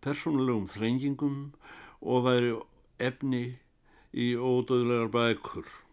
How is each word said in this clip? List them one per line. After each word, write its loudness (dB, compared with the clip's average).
persónulegum 0
þrengingum -2
og 2
væri 4
efni -2
í 0
ódauðlegar 2
bækur. 0